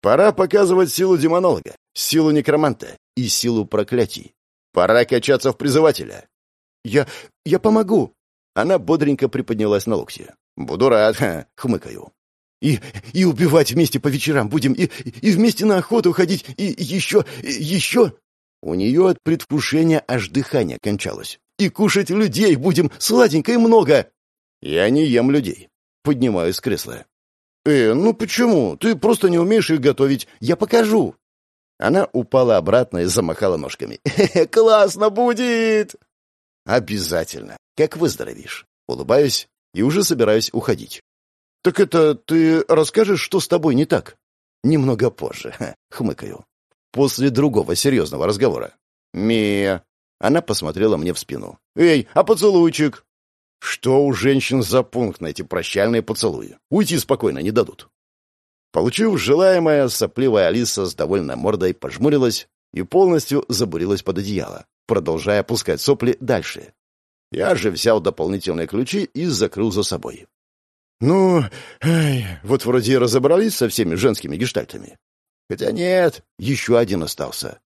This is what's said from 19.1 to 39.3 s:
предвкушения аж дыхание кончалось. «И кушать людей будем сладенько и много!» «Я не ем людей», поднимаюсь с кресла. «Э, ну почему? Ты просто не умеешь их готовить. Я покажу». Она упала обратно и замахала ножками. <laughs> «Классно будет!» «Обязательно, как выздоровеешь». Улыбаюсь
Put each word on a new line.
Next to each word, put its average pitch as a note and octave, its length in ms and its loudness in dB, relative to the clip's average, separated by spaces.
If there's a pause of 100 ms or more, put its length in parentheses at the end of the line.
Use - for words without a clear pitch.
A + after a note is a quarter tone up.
предвкушения D#3 880 0
аж A#2 220 -4
дыхание A#2+ 520 -4
кончалось. G2 580 -8 (200)
«И G3 100 0
кушать G3 400 0
людей G3 460 2
будем D3+ 420 0
сладенько G#3+ 540 2
и A#3+ 60 2
много!» G#3+ 520 4 (520)
«Я E2+ 280 0
не D3+ 160 2
ем A#2+ 240 2
людей», C#3 400 -2 (380)
поднимаюсь G#2+ 480 0
с - 60 -10
кресла. C#2 440 -6 (600)
«Э, B2 280 2
ну G3 200 2
почему? G#3 640 0
Ты A3 180 0
просто G3+ 340 0
не E3+ 80 2
умеешь F#3+ 320 2
их D#3 120 0
готовить. C#3 460 0 (120)
Я D#3+ 160 0
покажу». G#3+ 600 0 (640)
Она E3+ 360 2
упала B2 440 2
обратно G2 420 0
и F2 60 0
замахала F2+ 520 -2
ножками. C2 480 -12
<laughs> - 460 2
«Классно G#3+ 580 4
будет!» A3+ 840 0 (720)
«Обязательно, E2+ 920 -4 (180)
как D#3 220 -2
выздоровеешь». A#1 680 -6 (220)
Улыбаюсь A2 600 0 (240)